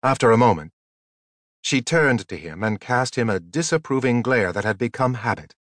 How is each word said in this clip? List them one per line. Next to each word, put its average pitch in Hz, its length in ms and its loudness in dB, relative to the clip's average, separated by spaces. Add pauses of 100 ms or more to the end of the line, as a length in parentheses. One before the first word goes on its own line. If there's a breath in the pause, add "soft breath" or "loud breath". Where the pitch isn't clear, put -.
After 131 280 4
a 113 60 6
moment, 92 340 2 (880)
she 135 200 0
turned 135 460 2
to 90 100 -12
him 82 260 -10
and 107 160 -2
cast 123 360 -2
him 117 140 -2
a 98 100 0
disapproving 131 800 -2
glare 110 320 0
that 101 120 -4
had 107 120 -2
become 127 380 -2
habit. 104 480 -6